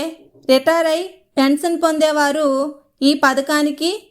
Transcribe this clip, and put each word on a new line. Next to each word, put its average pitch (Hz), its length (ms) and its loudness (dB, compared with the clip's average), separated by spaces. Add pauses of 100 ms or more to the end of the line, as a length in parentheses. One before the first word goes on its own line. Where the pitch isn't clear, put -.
(500)
రిటైర్ 320 420 2
అయి 339 120 -2 (340)
పెన్షన్ 294 460 0
పొందేవారు 302 640 0 (600)
ఈ 294 40 6 (120)
పథకానికి 294 680 0 (200)